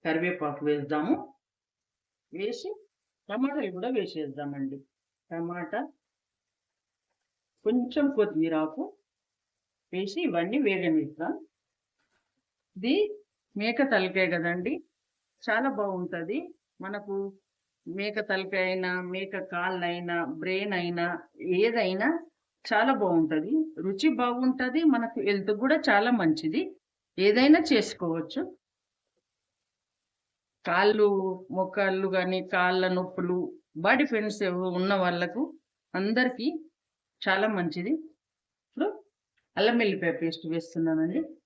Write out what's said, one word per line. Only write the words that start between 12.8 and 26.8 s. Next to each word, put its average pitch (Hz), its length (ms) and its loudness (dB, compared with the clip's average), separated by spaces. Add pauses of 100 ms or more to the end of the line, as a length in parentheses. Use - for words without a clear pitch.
మేక 226 340 0
తలకాయ 185 400 2
కదండి, 175 460 -2 (680)
చాలా 240 300 2
బాగుంటది. 185 680 -4 (420)
మనకు 202 340 -8 (720)
మేక 202 420 -4
తలకాయ 190 400 -2
అయినా, 185 260 -2 (140)
మేక 190 280 -6 (140)
కాళ్ళైనా, 175 680 -4 (200)
బ్రెయిన్ 190 360 -2
అయినా, 175 320 -2 (520)
ఏదైనా 214 500 2 (580)
చాలా 233 280 4
బాగుంటది. 170 580 2 (280)
రుచి 196 300 2 (100)
బాగుంటది, 254 680 0
మనకు 233 360 2
హెల్త్ 202 380 0
కూడా 269 160 4 (100)
చాలా 220 260 4
మంచిది. 165 500 2 (560)